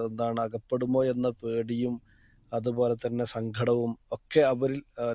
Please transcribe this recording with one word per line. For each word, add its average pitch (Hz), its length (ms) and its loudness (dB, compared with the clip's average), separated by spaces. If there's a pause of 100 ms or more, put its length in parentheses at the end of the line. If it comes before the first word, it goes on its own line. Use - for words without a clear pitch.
എന്താണ് 117 360 -2
അകപ്പെടുമോ 123 640 0
എന്ന 123 240 0
പേടിയും 117 680 -2 (560)
അതുപോലെ 120 440 2
തന്നെ 117 300 -2
സങ്കടവും 117 720 0 (140)
ഒക്കെ - 280 0
അവരിൽ, 135 440 2 (160)
ആ, 120 160 -2